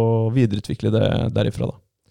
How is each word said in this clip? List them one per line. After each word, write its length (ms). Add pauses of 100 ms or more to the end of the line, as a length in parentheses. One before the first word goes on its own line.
(340)
videreutvikle 580
det 420
derifra, 380
da. 60 (340)